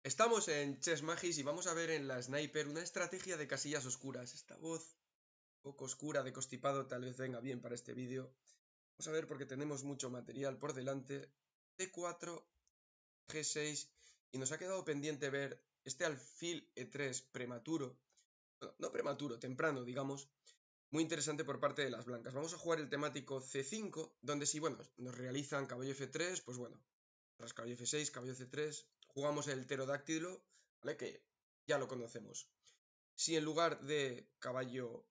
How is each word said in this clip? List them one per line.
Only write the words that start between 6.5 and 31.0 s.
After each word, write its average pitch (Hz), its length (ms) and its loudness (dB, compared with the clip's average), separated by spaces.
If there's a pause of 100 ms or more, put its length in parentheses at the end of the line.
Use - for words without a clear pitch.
tal 127 140 -2
vez 127 160 -4
venga 127 240 -2
bien 123 200 -2
para 120 140 -4
este 120 180 -8
vídeo. 127 400 -4 (600)
Vamos - 160 -6
a - 20 0
ver 156 160 2
porque 139 180 -4
tenemos 139 380 -2
mucho 139 260 -2
material 131 480 -2
por 147 160 -2
delante. 135 600 -2 (440)
D 185 140 -2
cuatro, 170 560 -4 (800)
G 151 160 -2
seis, 151 480 0 (400)
y 127 60 -4
nos 131 160 2
ha 160 40 -2
quedado 185 280 0
pendiente 147 440 0
ver 139 320 0 (220)
este 147 220 0
alfil 160 680 -4
E 127 100 -4
tres 135 360 -2
prematuro. 123 760 -2 (640)
Bueno, - 180 -8
no - 140 -2
prematuro, 139 440 0
temprano, 131 460 2
digamos. 135 460 -2 (640)
Muy 156 120 6
interesante 156 400 2
por 135 160 0
parte 143 220 4
de 135 80 4
las 117 160 -4
blancas. 120 280 -4
Vamos 156 200 0
a 170 40 -8
jugar 160 220 4
el 147 100 -2
temático 139 520 0
C 135 240 -2
cinco, 185 560 -4
donde 143 240 0
si, 165 140 4
bueno, 147 180 2 (180)
nos 123 220 -6
realizan 135 500 0
caballo 131 240 -2
F 135 160 -4
tres, 170 320 0
pues 123 180 -6
bueno, 120 240 -8 (540)
tras 117 180 -8
caballo 120 200 -4
F 120 120 -8
seis, 147 260 2
caballo 127 220 -4
C 127 120 -8
tres, 147 420 -4 (200)
jugamos 147 400 2
el 131 180 -2
pterodáctilo, 143 800 0 (380)
¿vale? 147 160 -2
Que - 260 -6 (440)